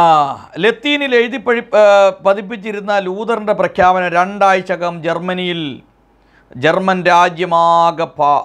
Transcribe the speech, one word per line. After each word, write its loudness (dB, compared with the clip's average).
ലത്തീനിൽ -2
എഴുതി 0
പഴി-, -4
ഏ, 6
പതിപ്പിച്ചിരുന്ന -4
ലൂതറിൻ്റെ -4
പ്രഖ്യാപനം 0
രണ്ടാഴ്ചക്കകം 0
ജർമ്മനിയിൽ -6
ജർമ്മൻ 0
രാജ്യമാകെ 2
പാ-, 0